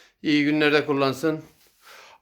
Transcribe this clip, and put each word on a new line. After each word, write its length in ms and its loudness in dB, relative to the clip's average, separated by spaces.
İyi 220 0
günlerde 420 2
kullansın. 580 -2